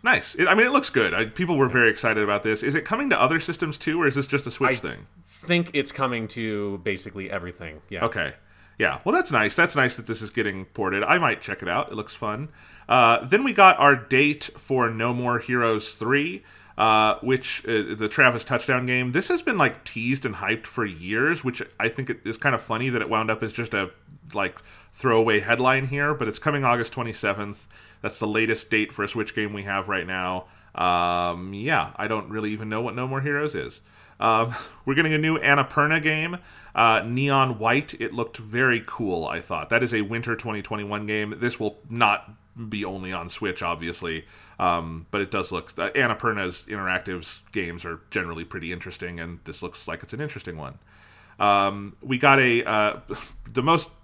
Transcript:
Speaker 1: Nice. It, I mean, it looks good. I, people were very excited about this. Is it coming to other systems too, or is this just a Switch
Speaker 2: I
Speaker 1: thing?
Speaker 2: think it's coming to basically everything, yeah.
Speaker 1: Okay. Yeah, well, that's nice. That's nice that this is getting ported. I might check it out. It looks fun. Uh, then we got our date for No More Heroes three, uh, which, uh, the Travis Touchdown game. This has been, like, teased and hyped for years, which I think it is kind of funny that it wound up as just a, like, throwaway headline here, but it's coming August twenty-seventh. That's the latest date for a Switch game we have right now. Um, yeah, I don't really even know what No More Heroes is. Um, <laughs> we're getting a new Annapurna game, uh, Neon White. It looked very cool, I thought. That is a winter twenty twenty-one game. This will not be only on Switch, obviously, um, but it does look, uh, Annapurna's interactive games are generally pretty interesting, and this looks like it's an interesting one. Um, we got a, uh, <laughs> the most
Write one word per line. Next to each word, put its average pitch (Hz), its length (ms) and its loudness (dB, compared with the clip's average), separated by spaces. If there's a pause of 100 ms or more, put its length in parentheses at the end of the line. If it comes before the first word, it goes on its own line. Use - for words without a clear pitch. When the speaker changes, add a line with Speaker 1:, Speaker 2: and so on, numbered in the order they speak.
Speaker 1:
Nice. - 300 2
It, 175 140 4
I 180 80 6
mean, 220 100 6
it 247 60 2
looks 277 180 2
good. 107 240 2
I, 110 120 2
people 175 300 -2
were 135 120 6
very 117 240 6
excited 107 320 2
about 101 180 2
this. 110 220 0
Is 139 100 0
it 147 120 -2
coming 262 260 -2
to - 100 4
other 160 180 4
systems 156 380 -4
too, 165 240 -2
or 170 60 4
is 139 80 2
this 135 100 0
just 139 220 -2
a 117 40 -8
Switch 131 200 0
Speaker 2:
I 127 60 0
Speaker 1:
thing? 69 280 -10 (220)
Speaker 2:
think 170 480 0
it's 139 160 0
coming 123 380 -2
to 104 500 -4
basically 95 500 -6
everything, 87 580 -10
yeah. 95 180 -4
Speaker 1:
Okay. 82 280 -2 (460)
Yeah, 73 240 0
well, 214 100 0
that's 370 180 0
nice. 107 240 2
That's 165 200 2
nice 131 220 0
that 110 100 -14
this 110 160 -6
is 101 80 -12
getting 98 340 -4
ported. 98 380 -2
I 165 160 4
might 131 200 0
check - 220 -8
it 87 80 -6
out. 101 220 -2
It - 40 -10
looks 107 200 -10
fun. 117 340 -6 (400)
Uh, 117 340 6
then 190 200 2
we 247 100 0
got 185 240 10
our 139 180 8
date 135 500 2 (120)
for 127 320 0
No 113 240 -2
More 120 240 0
Heroes 117 560 0
three, 143 500 0 (360)
uh, 107 420 6
which, 127 460 -2
uh, 107 260 0
the 107 160 -2
Travis 123 340 2
Touchdown 123 440 -2
game. 127 240 -2
This 165 160 0
has 349 160 -2
been, 226 160 -2
like, - 240 0
teased 127 420 -4
and 110 100 -4
hyped 107 300 -4
for - 180 -4
years, 107 600 -2
which 123 180 -4 (180)
I 113 100 0
think 127 200 -6
it - 160 -6
is 110 120 -4
kind 135 180 2
of 110 80 -4
funny 120 260 -2
that 120 140 0
it - 60 -6
wound 110 200 0
up 110 140 -2
as 107 100 -8
just 113 220 -6
a, 95 160 0 (420)
like, 98 240 -2 (340)
throwaway 113 500 4
headline 127 460 2
here, 143 280 0
but 120 120 -2
it's 104 120 -6
coming 143 260 0
August 120 260 2
twenty-seventh. 107 760 -4 (340)
That's 107 160 -6
the 107 100 -2
latest 110 440 0
date 107 200 0
for 101 120 -4
a 101 40 -2
Switch 107 280 -6
game 104 180 -2
we 101 100 -8
have 98 260 -4
right 92 180 -2
now. 92 380 -4 (280)
Um, 87 800 0
yeah, 101 440 -2
I 104 100 -4
don't 107 220 -4
really 107 220 -4
even 107 160 -6
know 110 140 -4
what 120 140 -6
No 127 120 -6
More 135 140 -4
Heroes 147 320 -2
is. 65 280 -8 (380)
Um, 113 340 2 (160)
<laughs> - 160 -20
we're 135 100 0
getting 156 180 2
a 156 60 2
new 160 180 2
Annapurna 143 640 2
game, 160 380 -2 (340)
uh, 113 320 4
Neon 131 540 2
White. 123 420 0
It 113 120 -4
looked 117 240 -6
very 117 480 0
cool, 87 420 -4
I 76 120 -4
thought. 80 300 -6
That 120 140 4
is 120 100 -2
a 110 80 2
winter 117 340 -4
twenty 107 260 -6
twenty-one 104 440 -6
game. 107 320 -4
This 120 220 -4
will 107 180 -4 (120)
not 110 420 2 (380)
be 104 140 -4
only 95 300 -6
on 87 160 -8
Switch, - 340 -4
obviously, 85 600 -4 (340)
um, 82 500 0
but 101 120 -2
it 95 100 -4
does 98 220 -2
look, 85 260 -8
uh, 98 120 -2
Annapurna's 107 760 -2
interactive 92 720 -6 (140)
games 85 320 -6
are 82 240 -10
generally 85 340 -4
pretty 87 300 -8
interesting, 87 480 -10
and 85 240 -10
this - 180 -12
looks - 240 -12
like 82 160 -8
it's - 100 -12
an 117 60 -10
interesting 98 380 -10
one. 69 200 -12 (600)
Um, 101 640 2
we 127 160 -2
got 139 220 8
a, 120 260 4
uh, 107 340 0 (240)
<laughs> - 280 -18
the 127 120 -2
most 165 260 2 (140)